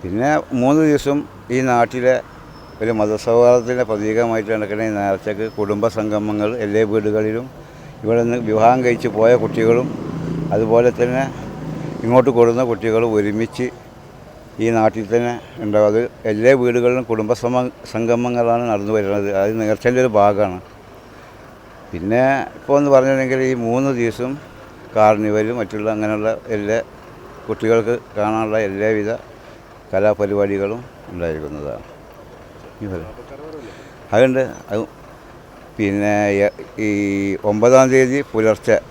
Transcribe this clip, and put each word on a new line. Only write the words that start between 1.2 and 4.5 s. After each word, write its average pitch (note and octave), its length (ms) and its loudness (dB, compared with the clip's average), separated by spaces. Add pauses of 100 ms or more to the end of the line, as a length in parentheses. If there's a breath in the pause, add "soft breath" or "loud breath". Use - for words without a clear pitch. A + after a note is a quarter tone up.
ഈ B2+ 100 0
നാട്ടിലെ B2 540 2 (680)
ഒരു A2+ 100 0
മതസൗഹാർദ്ദത്തിൻ്റെ A#2+ 920 2
പ്രതീകമായിട്ട് A2 680 -2